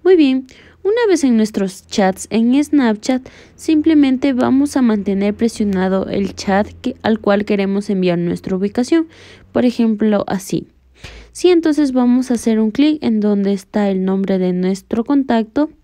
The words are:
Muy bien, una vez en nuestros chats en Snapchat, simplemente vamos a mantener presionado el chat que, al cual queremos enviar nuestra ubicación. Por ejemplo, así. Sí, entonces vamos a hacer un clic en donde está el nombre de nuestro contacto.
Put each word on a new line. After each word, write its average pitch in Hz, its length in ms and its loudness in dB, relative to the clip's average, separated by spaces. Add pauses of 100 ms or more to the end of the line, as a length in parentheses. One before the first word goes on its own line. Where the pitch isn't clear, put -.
Muy 370 80 4
bien, 262 320 0 (360)
una 453 260 -2
vez 311 160 0
en 240 100 2
nuestros 214 500 -4
chats 190 440 -2
en 240 340 0
Snapchat, 254 640 0 (300)
simplemente 294 720 2
vamos 262 460 0
a 269 40 2
mantener 202 520 0
presionado 190 720 -2
el 190 260 -4
chat 202 320 0 (160)
que, 247 200 -6
al 220 180 0
cual 208 240 0
queremos 202 460 -2
enviar 180 280 0
nuestra 175 380 -4
ubicación. 247 540 0 (420)
Por 240 140 0
ejemplo, 220 640 0
así. - 400 -6 (680)
Sí, - 160 2
entonces 302 420 2
vamos 247 400 2
a 240 40 2
hacer 220 260 0
un 220 100 0
clic 294 320 0
en 220 160 0
donde 202 320 2
está 202 380 -2
el 190 160 0
nombre 196 320 0
de 185 160 0
nuestro 190 500 -2
contacto. 269 680 0 (140)